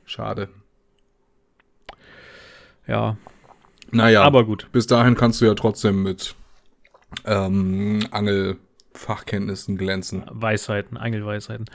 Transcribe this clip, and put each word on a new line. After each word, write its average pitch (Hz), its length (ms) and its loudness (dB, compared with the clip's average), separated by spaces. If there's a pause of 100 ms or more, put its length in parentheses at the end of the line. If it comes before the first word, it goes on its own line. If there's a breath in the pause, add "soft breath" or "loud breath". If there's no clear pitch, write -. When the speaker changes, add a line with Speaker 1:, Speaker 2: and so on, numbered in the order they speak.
Speaker 1:
Schade. 107 420 -10 (2500 loud breath)
Speaker 2:
Ja. 110 300 -2 (760 soft breath)
Speaker 1:
Naja, 113 300 6
Speaker 2:
Aber 135 220 6
gut. 107 280 -6
Speaker 1:
bis 117 140 2
dahin 120 300 4
kannst 117 240 2
du 117 60 4
ja 107 80 6
trotzdem 101 480 0
mit, 95 320 -6 (920)
ähm, 98 760 0 (120)
Angelfachkenntnissen 101 1600 -4
glänzen. 95 540 -6
Speaker 2:
Weisheiten, 110 680 -4
Angelweisheiten. 110 800 -8